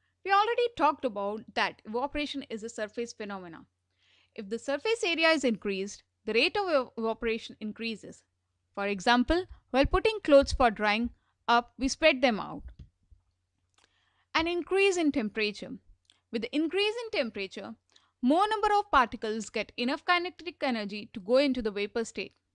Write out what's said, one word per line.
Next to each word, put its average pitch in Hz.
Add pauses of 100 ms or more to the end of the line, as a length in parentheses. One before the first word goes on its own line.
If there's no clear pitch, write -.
(240)
We 370
already 466 (100)
talked 294
about 208 (140)
that 196
evaporation 277
is 214
a 226
surface 226
phenomena. 190 (680)
If 202
the 226
surface 359
area 330
is 320
increased, 202 (220)
the 214
rate 285
of 403
ev-, 269
evaporation 226
increases. 214 (540)
For 202
example, 240 (260)
while 277
putting 427
clothes 277
for 247
drying 214 (380)
up, 240
we 262
spread 311
them 233
out. 156 (1700)
An 320
increase 370
in 320
temperature. 214 (600)
With 226
the -
increase 370 (100)
in 440
temperature, 214 (460)
more 330
number 427
of 415
particles 226
get 214
enough 254
kinetic 349
energy 214
to 233
go 214
into 262
the 214
vapor 208
state. - (220)